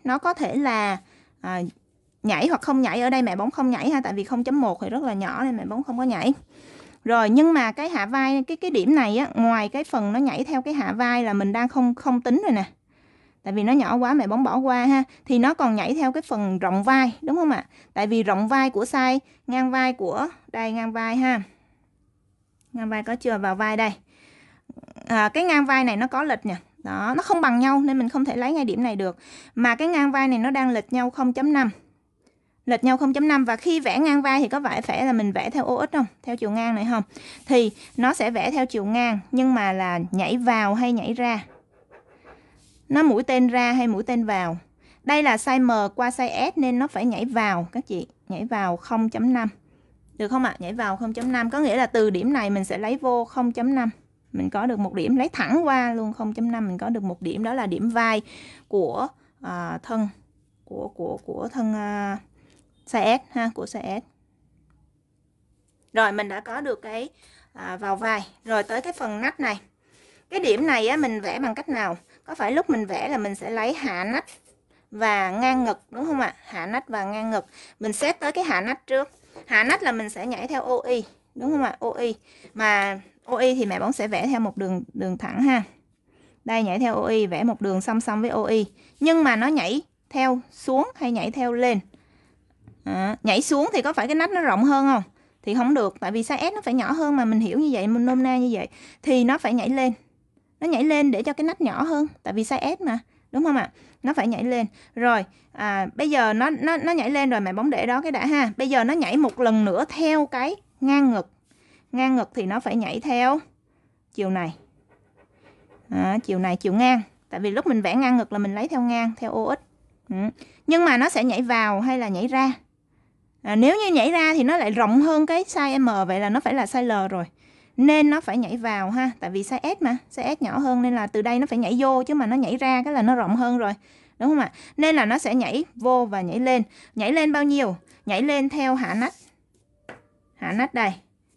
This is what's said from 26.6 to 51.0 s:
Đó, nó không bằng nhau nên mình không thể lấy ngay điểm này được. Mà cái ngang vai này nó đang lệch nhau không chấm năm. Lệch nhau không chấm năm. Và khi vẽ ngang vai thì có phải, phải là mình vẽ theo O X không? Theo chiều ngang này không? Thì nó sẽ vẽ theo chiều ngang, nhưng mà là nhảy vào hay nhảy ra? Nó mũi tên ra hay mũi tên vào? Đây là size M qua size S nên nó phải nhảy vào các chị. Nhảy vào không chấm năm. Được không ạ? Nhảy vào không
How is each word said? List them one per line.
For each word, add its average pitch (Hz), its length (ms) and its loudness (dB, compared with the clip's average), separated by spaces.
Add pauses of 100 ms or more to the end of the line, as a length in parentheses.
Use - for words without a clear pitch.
Đó, 196 340 -4
nó 392 60 -2
không 339 180 2
bằng 240 180 4
nhau 269 200 4
nên 269 200 2
mình 233 100 0
không 269 160 -2
thể 277 100 -4
lấy 247 180 -2
ngay 294 120 0
điểm 220 180 -2
này 233 120 -2
được. 190 220 -4 (380)
Mà 233 200 2
cái 311 120 -2
ngang 285 240 2
vai 269 160 0
này 254 120 2
nó 247 120 0
đang 262 180 0
lệch 233 240 -2
nhau 247 160 0
không 254 240 -2
chấm 285 200 2
năm. 262 160 2 (960)
Lệch 247 180 0
nhau 254 140 4
không 269 160 0
chấm 285 140 2
năm. 277 180 4
Và 226 100 0
khi 320 240 0
vẽ 240 200 -2
ngang 285 220 4
vai 269 180 2
thì 262 100 2
có 285 140 -2
phải, - 180 -4
phải - 240 -2
là 269 80 2
mình 214 180 2
vẽ - 180 -4
theo - 160 -2
O - 200 0
X - 80 -4
không? 277 120 2 (180)
Theo 240 120 -8
chiều 214 160 -4
ngang 226 240 -2
này 214 140 -4
không? 226 140 0 (420)
Thì 240 260 4 (260)
nó 254 160 2
sẽ 233 180 -2
vẽ 233 200 -2
theo 269 140 2
chiều 220 200 -4
ngang, 226 340 0 (120)
nhưng 262 220 4
mà 202 200 2
là 180 260 -2 (120)
nhảy 208 260 0
vào 226 360 2
hay 247 180 0
nhảy 226 220 -2
ra? 233 320 -2 (1400)
Nó 285 140 4
mũi 254 200 4
tên 254 240 4
ra 240 240 2
hay 247 160 2
mũi 214 160 0
tên 233 220 -2
vào? 185 320 -2 (460)
Đây 294 200 2
là 254 120 4
size 262 260 2
M 220 340 2
qua 247 140 0
size 247 420 -2
S - 60 -6
nên 254 220 0
nó 277 80 0
phải 208 180 -4
nhảy 214 200 -2
vào 208 460 -2
các 254 160 -8
chị. 180 200 -6 (200)
Nhảy 185 180 -6
vào 196 320 -2
không 226 320 -2
chấm 226 240 0
năm. 226 160 0 (640)
Được 214 140 -6
không 254 160 0
ạ? 240 160 -2
Nhảy 180 140 -8
vào 208 240 -4
không 220 160 -6